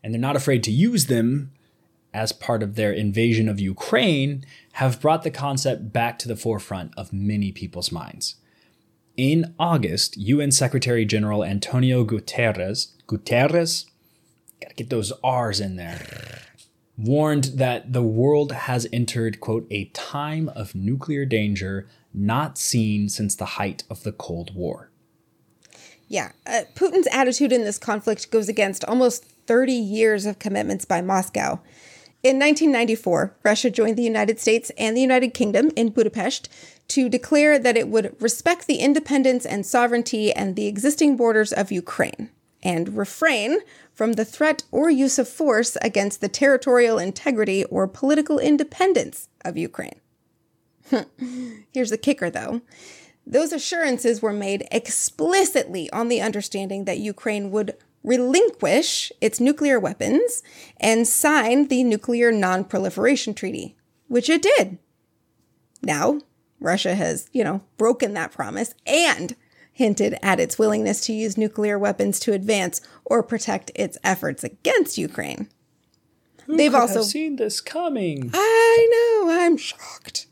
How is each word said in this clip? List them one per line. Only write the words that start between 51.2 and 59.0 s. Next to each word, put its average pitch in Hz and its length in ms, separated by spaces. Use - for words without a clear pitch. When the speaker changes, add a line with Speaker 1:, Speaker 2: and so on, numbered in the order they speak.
Speaker 2:
Here's 247 160
the 214 80
kicker, - 320
though. - 320
Those 302 260
assurances 254 680
were 220 100
made 202 400
explicitly 285 1160
on 233 200
the 233 120
understanding 196 640
that 185 140
Ukraine 208 500
would 202 260
relinquish 254 1160